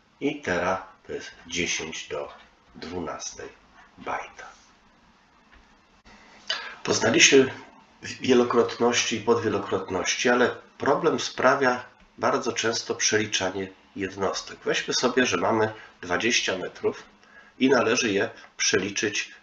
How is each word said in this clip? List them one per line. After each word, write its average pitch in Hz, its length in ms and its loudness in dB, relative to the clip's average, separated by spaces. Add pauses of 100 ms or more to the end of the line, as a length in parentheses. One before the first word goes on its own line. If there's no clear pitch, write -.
(200)
I 147 220 -4
tera 90 440 -2 (200)
to 78 60 -10
jest - 180 -10 (160)
dziesięć 82 640 -6
do - 260 -8 (400)
dwunastej 82 760 -10 (500)
bajta. - 480 -10 (2250)
Poznaliśmy 135 720 6 (480)
wielokrotności 120 1120 2
i 107 40 -4
podwielokrotności, 101 1080 0
ale 123 280 4 (220)
problem 139 420 2
sprawia 127 640 2 (340)
bardzo 135 340 0
często - 420 -2
przeliczanie 98 760 -2 (280)
jednostek. 95 680 -4
Weźmy - 300 -2
sobie, 127 320 2
że 101 100 0
mamy 107 380 2 (260)
dwadzieścia 92 580 0
metrów - 440 -6 (560)
i 127 100 4
należy 120 440 2
je 101 180 0 (260)
przeliczyć - 880 -2